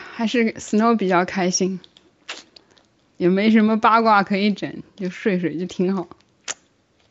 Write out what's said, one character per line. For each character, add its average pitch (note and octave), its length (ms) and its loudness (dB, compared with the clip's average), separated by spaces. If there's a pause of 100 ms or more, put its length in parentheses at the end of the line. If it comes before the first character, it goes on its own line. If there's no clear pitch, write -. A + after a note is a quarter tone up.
(140)
还 A3+ 140 -4
是 A3+ 260 0
Snow A3+ 420 0
比 G3+ 140 -2
较 F3+ 160 2
开 F#3 240 -2
心， F#3+ 300 -2 (1400)
也 F3+ 100 0
没 G3 220 2
什 A3 140 6
么 A3 160 2
八 A3+ 220 4
卦 G#3+ 200 4
可 G3 160 -2
以 G#3 160 0
整， - 300 -10 (120)
就 F#3 140 -8
睡 F#3 300 -2
睡 D#3 180 -4
就 F3+ 80 -6
挺 F#3 300 -2
好。 F3+ 120 -6 (1040)